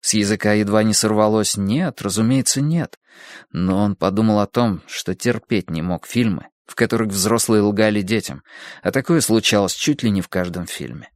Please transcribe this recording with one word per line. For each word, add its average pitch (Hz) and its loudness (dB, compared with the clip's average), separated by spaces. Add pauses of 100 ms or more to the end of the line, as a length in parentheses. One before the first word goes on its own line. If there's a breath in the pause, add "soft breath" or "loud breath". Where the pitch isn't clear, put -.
С - -4
языка 104 0
едва 107 2
не 110 2
сорвалось 107 2
"нет, 117 -2
разумеется, 113 0
нет". 156 -2 (520 loud breath)
Но 92 0
он 101 2
подумал 104 2
о 101 2
том, 113 -2
что - -8
терпеть 120 -4
не 82 -4
мог 90 -4
фильмы, 113 -2 (160)
в - -18
которых 113 0
взрослые 107 2
лгали 104 2
детям, 95 -4 (400 loud breath)
а 101 0
такое 139 2
случалось 104 2
чуть - -2
ли 113 2
не 98 2
в - -6
каждом 90 -4
фильме. - -12